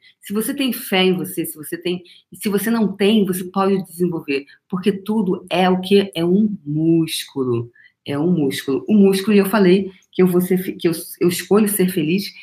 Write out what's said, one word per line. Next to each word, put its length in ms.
Se 120
você 220
tem 180
fé 320
em 120
você, 280
se 120
você 200
tem, 260
se 160
você 220
não 260
tem, 300
você 180
pode 400
desenvolver. 640
Porque 240
tudo 580
é 180
o 120
quê? 340
É 100
um 400
músculo. 1080
É 120
um 140
músculo. 560
O 60
músculo, 400
e 40
eu 80
falei 460
que 120
eu 40
vou 140
ser 180
fe-, 140
que 160
eu, 40
eu 80
escolho 400
ser 200
feliz 440